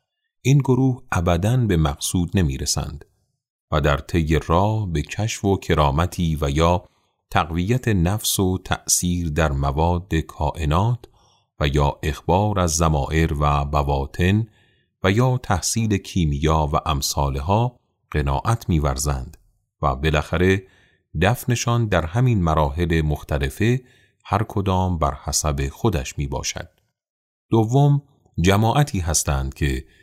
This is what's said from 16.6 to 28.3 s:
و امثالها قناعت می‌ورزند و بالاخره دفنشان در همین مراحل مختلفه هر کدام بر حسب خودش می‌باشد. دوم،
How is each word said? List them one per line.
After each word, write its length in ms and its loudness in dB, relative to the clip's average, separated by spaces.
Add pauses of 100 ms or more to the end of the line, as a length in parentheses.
و 160 -2
امثالها 880 -2 (340)
قناعت 580 -2
می‌ورزند 680 -2 (460)
و 140 0
بالاخره 680 0 (560)
دفنشان 640 0
در 200 0
همین 360 2
مراحل 600 0
مختلفه 800 -2 (420)
هر 180 0
کدام 560 0
بر 160 0 (100)
حسب 480 -2
خودش 460 -2
می‌باشد. 500 -6 (840)
دوم، 520 4 (380)